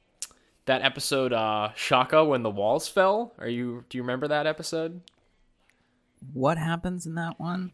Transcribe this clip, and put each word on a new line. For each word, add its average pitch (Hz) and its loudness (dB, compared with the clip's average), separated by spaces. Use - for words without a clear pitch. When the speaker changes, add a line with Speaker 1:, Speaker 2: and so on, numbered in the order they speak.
Speaker 1:
that 131 2
episode, 131 0
uh, 107 0
Shaka 139 4
When 135 2
the 110 0
Walls 104 0
Fell. 208 2
Are 117 -8
you, 120 -4
do 127 -6
you 123 -4
remember 127 -2
that 147 0
episode? 165 -4
Speaker 2:
What 143 0
happens 170 -2
in 165 -8
that 170 -6
one? 180 -6